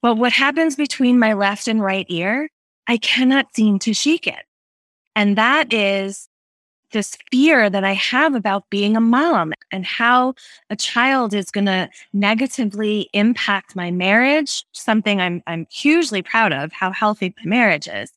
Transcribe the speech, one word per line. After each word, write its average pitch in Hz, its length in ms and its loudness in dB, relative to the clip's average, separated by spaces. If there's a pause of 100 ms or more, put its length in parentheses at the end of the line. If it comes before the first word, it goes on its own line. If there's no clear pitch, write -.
But 233 140 2
what 233 160 0
happens 285 460 0
between 254 420 2
my 220 140 2
left 202 340 -2
and 220 140 0
right 190 260 -2
ear, 202 420 -4 (380)
I 240 100 0
cannot 262 560 0
seem 214 260 4
to 220 140 -2
shake 311 320 0
it. - 200 -8 (720)
And 208 220 2
that 254 360 2
is 196 560 -2 (640)
this - 260 -6 (120)
fear 254 400 4
that 196 140 -2
I 196 100 0
have 269 420 0
about 202 340 -2
being 202 260 0
a 226 60 2
mom 233 520 2 (180)
and 190 140 -6
how 254 480 2 (360)
a 214 60 -6
child 247 580 0
is 202 180 -4
gonna 190 380 -2 (240)
negatively 208 1000 -2
impact 208 640 0
my 175 160 -2
marriage, 233 800 0
something 214 480 -2
I'm, 175 260 -2
I'm 165 240 -8
hugely 285 520 0
proud 214 320 0
of, 143 180 -6
how 185 200 -4
healthy 208 460 -2
my 226 120 -8
marriage 208 380 0
is. 101 300 -10